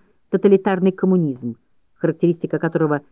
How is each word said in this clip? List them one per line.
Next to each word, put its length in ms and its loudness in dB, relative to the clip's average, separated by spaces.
тоталитарный 600 2
коммунизм, 640 -2
характеристика 640 -2
которого 440 -2